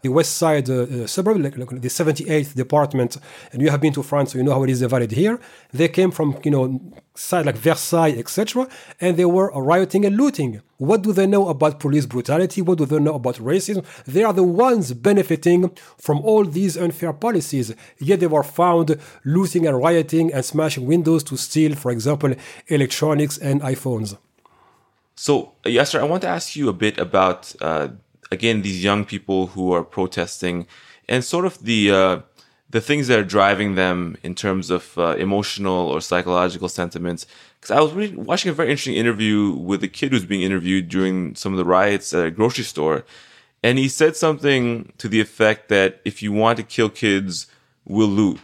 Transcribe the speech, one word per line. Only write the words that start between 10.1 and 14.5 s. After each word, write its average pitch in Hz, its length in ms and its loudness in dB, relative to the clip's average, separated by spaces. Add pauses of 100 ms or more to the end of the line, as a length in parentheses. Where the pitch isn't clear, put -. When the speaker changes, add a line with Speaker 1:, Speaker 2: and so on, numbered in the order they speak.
Speaker 1:
looting. 147 420 0 (160)
What 185 280 2
do 214 100 0
they 190 120 4
know 196 220 4
about 151 320 0
police 143 260 0
brutality? 143 560 -2
What 175 180 2
do 151 60 2
they 151 140 0
know 151 160 2
about 127 200 -4
racism? 185 500 -2 (200)
They 165 200 2
are 214 80 2
the 185 100 4
ones 185 480 2